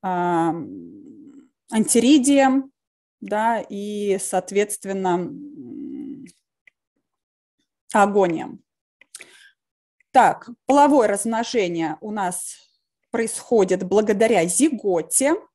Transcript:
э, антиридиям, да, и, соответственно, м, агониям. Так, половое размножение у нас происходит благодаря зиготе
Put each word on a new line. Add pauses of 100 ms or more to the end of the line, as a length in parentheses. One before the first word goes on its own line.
э, (1160)
антиридиям, (480)
да,
и,
соответственно,
м, (1700)
агониям. (1500)
Так, (180)
половое
размножение
у
нас (420)
происходит
благодаря
зиготе (200)